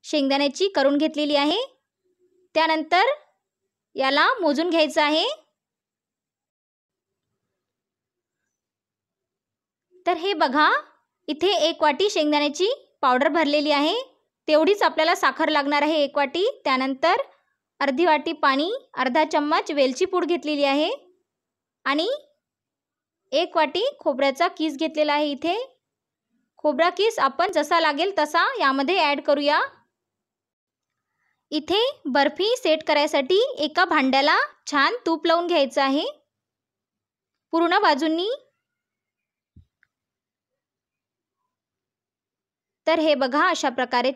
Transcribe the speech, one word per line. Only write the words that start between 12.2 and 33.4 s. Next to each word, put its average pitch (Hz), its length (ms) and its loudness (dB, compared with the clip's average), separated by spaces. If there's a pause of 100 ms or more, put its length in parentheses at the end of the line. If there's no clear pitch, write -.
पावडर 262 280 2
भरलेली 294 420 0
आहे, 294 220 0 (540)
तेवढीच 311 360 2
आपल्याला 320 320 2
साखर 302 340 0
लागणार 285 320 0
आहे 302 220 2
एक 285 140 -4
वाटी. 285 280 -2 (180)
त्यानंतर 269 580 0 (580)
अर्धी 277 260 0
वाटी 311 280 0
पाणी, 294 380 0 (220)
अर्धा 262 320 0
चम्मच 311 460 -2
वेलची 269 340 0
पूड 359 200 0
घेतलेली 302 400 -2
आहे 285 240 0 (960)
आणि 302 240 -2 (1200)
एक 339 260 -2
वाटी 320 280 0 (140)
खोबऱ्याचा 277 500 0
किस 311 280 -6
घेतलेला 302 360 -2
आहे. 294 180 0
इथे 339 300 -4 (960)
खोबरा 302 320 0
किस 415 300 -2
आपण 277 320 0
जसा 330 280 0
लागेल 320 380 0
तसा 311 260 0 (160)
यामध्ये 277 380 0
ॲड 294 240 0
करूया. 294 380 2 (1900)
इथे 311 280 -2 (280)
बर्फी 294 380 0 (120)
सेट 311 260 0
करायसाठी 294 560 0 (180)